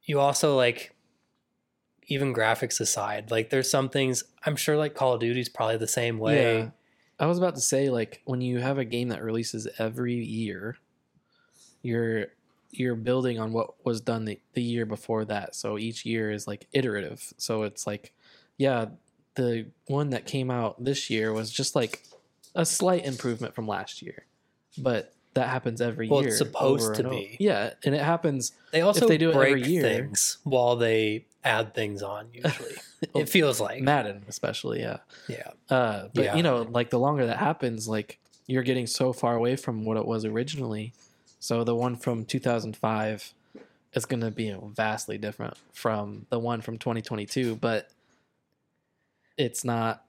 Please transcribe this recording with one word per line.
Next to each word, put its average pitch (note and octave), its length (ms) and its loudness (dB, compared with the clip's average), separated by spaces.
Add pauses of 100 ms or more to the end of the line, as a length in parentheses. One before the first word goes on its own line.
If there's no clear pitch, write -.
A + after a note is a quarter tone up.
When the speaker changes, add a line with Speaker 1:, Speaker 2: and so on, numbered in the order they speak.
Speaker 1:
you D3 160 2
also, C#3+ 340 4
like, A#2+ 380 2 (1160)
even C#3 240 -2
graphics A2+ 480 2
aside, G#2 520 -2
like, A2+ 180 0
there's C3 180 2
some C3+ 200 2
things, C3 340 0 (220)
I'm D3+ 100 0
sure, D3+ 220 0
like, D3+ 180 0
Call B2+ 200 2
of A2+ 60 -2
Duty's A#2+ 280 0
probably A2+ 300 -2
the A2 100 -2
same A#2 320 0
way. A2+ 380 4
Speaker 2:
Yeah. A2+ 100 -2 (500)
I C#3 80 2
was F3 120 4
about F3 180 2
to C3 40 -4
say, C#3 300 2
like, A#2 340 -2
when B2+ 160 -2
you B2 200 0
have C3+ 180 0
a C3 60 0
game A#2+ 240 -2
that A2+ 160 -4
releases A2+ 420 -4 (120)
every A#2+ 360 -2
year, A2 600 -6 (1040)
you're, A2+ 440 0 (440)
you're B2 240 -2
building B2 460 0
on A2 120 -2
what A2+ 320 -2
was A2+ 160 0
done A2+ 260 -2
the, G#2 120 -6 (140)
the B2+ 100 -2
year A#2 240 -2
before A2 380 -2
that. G#2 320 -6
So G#2+ 220 -4
each A2+ 280 -6
year A2+ 240 -2
is, G#2 160 -6
like, G2+ 260 -10
iterative. G#2 680 -2
So A2 260 -2
it's - 240 -6
like, G#2 240 -8 (460)
yeah, B2+ 280 2 (480)
the A#2 320 0 (200)
one C#3+ 240 0
that A#2+ 160 -4
came C3 240 -2
out A#2+ 340 -2
this C3+ 260 -2
year A2 220 0
was A2 180 -4
just, - 240 -4
like, A#2+ 300 0 (500)
a E3+ 100 2
slight F3+ 400 2
improvement A#2+ 500 -4
from A2+ 120 -6
last F#2+ 340 -6
year, - 260 -16 (520)
but B2+ 340 -2 (220)
that B2+ 140 2
happens B2 320 -2
every A2+ 280 -2
Speaker 1:
Well, C#3 120 6
Speaker 2:
year C#3 100 2
Speaker 1:
it's G#2+ 80 0
supposed C3+ 460 2
Speaker 2:
over A2 100 0
Speaker 1:
to A2 60 -4
Speaker 2:
and A#2+ 80 0
o-, - 20 -2
Speaker 1:
be. G2+ 300 -6
Speaker 2:
yeah, A#2 300 2 (140)
and C#3 100 4
it D3 60 0
happens D3 520 0 (200)
Speaker 1:
They D#3+ 100 4
also G3+ 240 6
Speaker 2:
if - 20 8
they D#3+ 100 8
do E3 120 4
it D#3 40 4
Speaker 1:
break C3+ 220 6
Speaker 2:
every B2+ 160 0
year. F3 100 4
Speaker 1:
things A#2 600 0
while B2 320 4
they A2 500 2 (180)
add A2+ 300 2
things G#2 280 -2
on, G#2 300 -8
usually. A#2+ 460 -4
Speaker 2:
<laughs> - 60 -18 (300)
Speaker 1:
It D3 140 0
feels C#3+ 320 4
like. G#2+ 220 -4
Speaker 2:
Madden, G#2+ 440 2
especially, - 540 -4
yeah. A2+ 180 -6 (300)
Speaker 1:
Yeah. - 220 -10 (180)
Speaker 2:
Uh, G#2+ 460 2
but, C3 100 4
Speaker 1:
Yeah. - 120 0
Speaker 2:
you E3 60 4
know, B2+ 200 4
like, A#2 260 0
the B2 100 2
longer C3+ 280 4
that A2+ 100 0
happens, A2+ 500 -2
like, A2 320 -4 (280)
you're B2+ 160 0
getting B2+ 240 0
so C3 260 0
far A#2+ 240 2
away A#2+ 200 2
from A2 280 -6
what A2 140 0
it A2 80 -2
was A2+ 180 -2
originally. A#2 720 -4 (440)
So A#2 240 0
the A#2 140 2
one B2 200 0
from A#2 280 -2
two C3+ 160 -4
thousand A2+ 360 -2
five A2 580 -2 (580)
is A#2 140 -2
gonna A2+ 240 -2
be G#2+ 240 -4 (200)
vastly G#2+ 440 -4
different G#2+ 400 -8 (140)
from G#2 580 -4
the A#2+ 80 -2
one A#2 240 -4
from A2+ 160 -8
twenty A2+ 240 -4
twenty-two, A2+ 540 -4
but A2+ 340 -2 (1500)
it's B2+ 280 0
not A#2 440 0